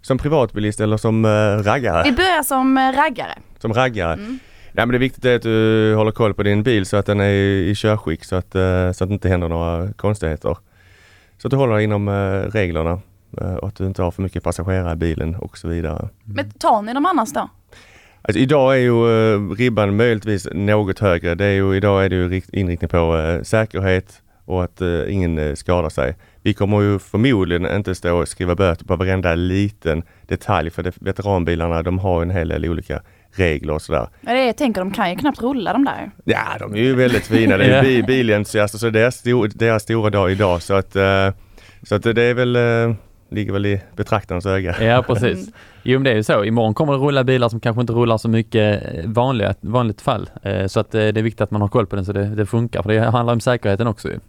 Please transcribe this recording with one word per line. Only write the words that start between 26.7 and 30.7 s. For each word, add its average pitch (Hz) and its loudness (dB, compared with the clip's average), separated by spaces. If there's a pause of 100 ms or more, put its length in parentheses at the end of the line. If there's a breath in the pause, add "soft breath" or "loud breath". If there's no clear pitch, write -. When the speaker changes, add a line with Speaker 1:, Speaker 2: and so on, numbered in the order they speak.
Speaker 1:
ju 101 2
förmodligen 95 0
inte 101 -4
stå 87 0
och 80 -2
skriva 87 -2
böter 87 0
på 92 -2
varenda 92 0
liten 90 -2 (240 soft breath)
detalj, 87 -2